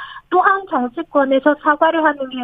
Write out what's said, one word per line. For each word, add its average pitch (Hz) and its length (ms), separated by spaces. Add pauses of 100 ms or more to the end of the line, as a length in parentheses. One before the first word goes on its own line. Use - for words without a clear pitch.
(300)
또한 381 400
정치권에서 269 920
사과를 320 400
하는 285 260
게 254 140